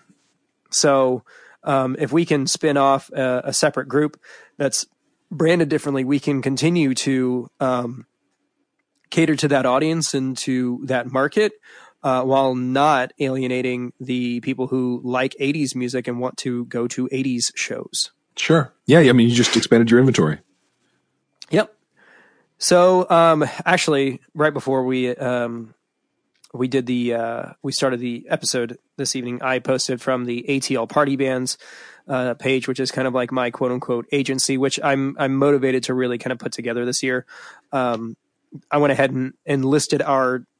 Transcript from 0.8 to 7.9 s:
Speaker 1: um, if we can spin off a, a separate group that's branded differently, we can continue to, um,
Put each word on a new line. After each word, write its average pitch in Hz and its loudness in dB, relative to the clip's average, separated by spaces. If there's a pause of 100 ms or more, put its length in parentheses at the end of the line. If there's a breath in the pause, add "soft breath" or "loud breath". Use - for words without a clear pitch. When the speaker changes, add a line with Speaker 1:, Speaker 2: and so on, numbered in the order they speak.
Speaker 1:
um, 135 0
if 110 -4
we 165 2
can 143 0
spin 147 0
off 139 2
a, 127 -2
a 135 -4
separate - 0
group 147 0 (380 soft breath)
that's 135 -2 (460)
branded 165 2
differently, 139 -2
we 135 0
can 139 -2
continue 143 0
to, 127 -2 (100)
um, 123 -4 (1040)